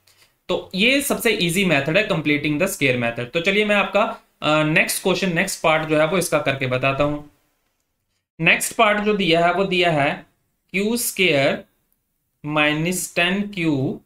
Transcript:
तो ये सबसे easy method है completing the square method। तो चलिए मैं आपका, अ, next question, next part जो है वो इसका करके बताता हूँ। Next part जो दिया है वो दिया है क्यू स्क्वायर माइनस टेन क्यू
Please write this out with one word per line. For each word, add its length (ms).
तो 260
ये 280
सबसे 360
easy 260
method 320
है 100
completing 520
the 100
square 300
method। 340
तो 80
चलिए 240
मैं 100
आपका, 260
अ, 240
next 380
question, 320
next 280
part 260
जो 100
है 80
वो 100
इसका 240
करके 260
बताता 360
हूँ। 260
Next 360
part 280
जो 120
दिया 300
है 80
वो 120
दिया 260
है 200
क्यू 240
स्क्वायर 680
माइनस 720
टेन 340
क्यू 260